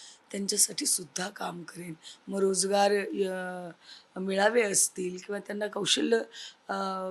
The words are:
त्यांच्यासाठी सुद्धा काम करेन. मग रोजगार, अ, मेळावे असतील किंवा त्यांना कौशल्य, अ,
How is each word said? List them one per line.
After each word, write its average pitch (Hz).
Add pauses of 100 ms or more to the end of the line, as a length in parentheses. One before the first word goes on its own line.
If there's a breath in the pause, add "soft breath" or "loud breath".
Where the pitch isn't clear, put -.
(320 loud breath)
त्यांच्यासाठी 202
सुद्धा 180
काम 175
करेन. 170 (340 loud breath)
मग 196
रोजगार, 196 (200)
अ, 185
मेळावे 196
असतील 185
किंवा 202
त्यांना 208
कौशल्य, 202 (520 loud breath)
अ, 196 (360)